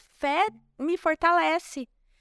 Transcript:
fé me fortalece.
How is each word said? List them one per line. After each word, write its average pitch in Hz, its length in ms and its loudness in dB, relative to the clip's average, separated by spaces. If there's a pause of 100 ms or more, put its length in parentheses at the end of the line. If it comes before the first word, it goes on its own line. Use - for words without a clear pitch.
(160)
fé 202 320 0 (300)
me 320 180 -2
fortalece. 330 920 0 (340)